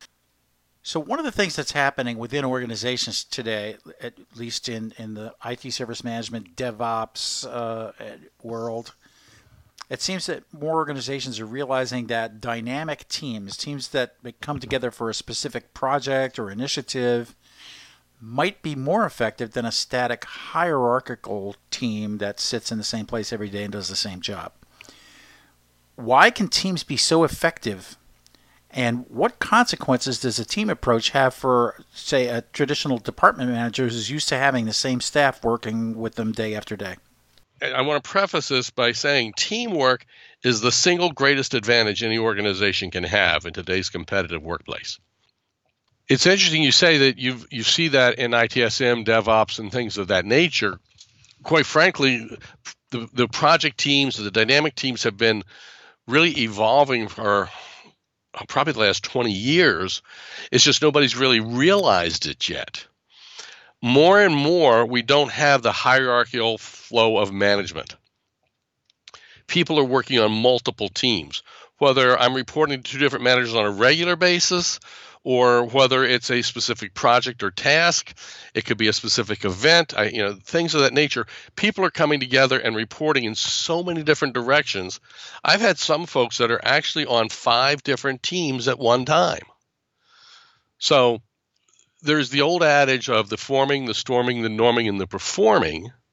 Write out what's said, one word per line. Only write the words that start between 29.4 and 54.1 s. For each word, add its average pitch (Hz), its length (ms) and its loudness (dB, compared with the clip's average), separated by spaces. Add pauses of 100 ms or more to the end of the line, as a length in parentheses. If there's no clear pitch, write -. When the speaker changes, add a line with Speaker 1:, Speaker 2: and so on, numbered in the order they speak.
Speaker 1:
does 120 200 -4
a 113 60 -6
team 208 240 -4
approach 117 400 0
have 131 240 2
for, 123 420 2 (180)
say, 127 340 -2
a 120 160 -4 (100)
traditional 139 440 -2
department 123 540 0
manager 117 320 -2
who's 117 260 -4
used 143 200 -4
to 139 80 0
having 131 280 2
the 110 80 -4
same 127 280 -2
staff 139 420 0
working 113 540 -2
with 113 180 -8
them 110 160 -4
day 107 240 -4
after 107 200 -10
day? 95 200 -10 (680)
Speaker 2:
I 127 200 -2
want 143 200 -2
to - 80 -18
preface 190 380 -2
this 127 220 -2
by 120 240 0
saying 127 420 -2
teamwork 175 720 -2 (380)
is 113 180 2
the 120 100 2
single 180 400 2
greatest 139 420 0
advantage 113 500 2
any 113 140 -2
organization 101 720 -2
can 90 120 -4
have 85 420 2
in 82 80 -10
today's 92 360 -4
competitive 85 520 -6
workplace. - 580 -10 (1080)
It's - 180 2
interesting 180 380 4
you 135 80 4
say 165 280 6
that 135 200 4
you've, 127 320 -6
you 117 120 -8
see 165 260 0
that 127 280 4
in 120 160 -2
I 117 140 4
T 123 160 0
S 107 160 0
M, 120 240 2
DevOps, 110 560 2
and 104 120 -10
things 110 260 -4
of 98 100 -4
that 92 180 2
nature. 117 540 0 (640)
Quite 156 220 2
frankly, 135 640 2 (640)
the, 117 220 -8
the 123 140 2
project 156 500 2
teams, 139 380 2